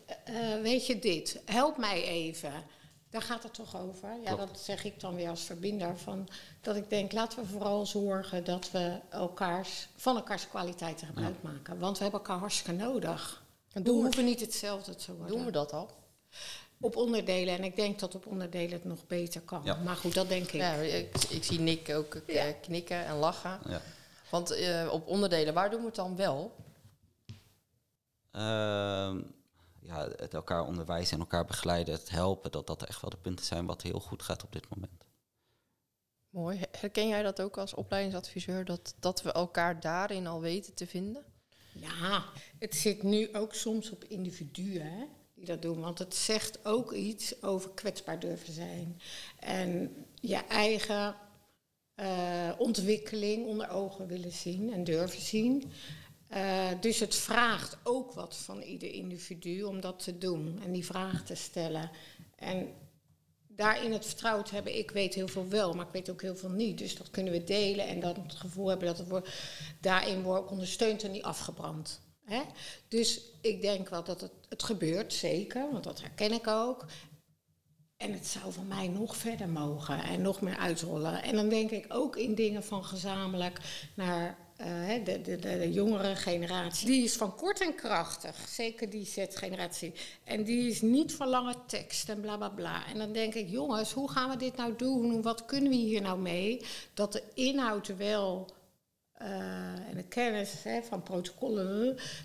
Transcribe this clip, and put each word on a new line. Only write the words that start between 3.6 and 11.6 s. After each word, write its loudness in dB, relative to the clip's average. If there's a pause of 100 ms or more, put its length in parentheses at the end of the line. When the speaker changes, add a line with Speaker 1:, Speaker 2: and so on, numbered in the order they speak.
Speaker 1:
over. -8 (140)
Ja, 0
Speaker 2:
Klopt. -2
Speaker 1:
dat -14
zeg -6
ik -6
dan -4
weer -2
als -4
verbinder -2
van, -6 (340)
dat 0
ik -4
denk, 2
laten 0
we -6
vooral 2
zorgen 0
dat -2
we 0 (100)
elkaars, -2
van 4
elkaars -2
kwaliteiten -4
gebruik -2
Speaker 2:
Ja. -6
Speaker 1:
maken. -8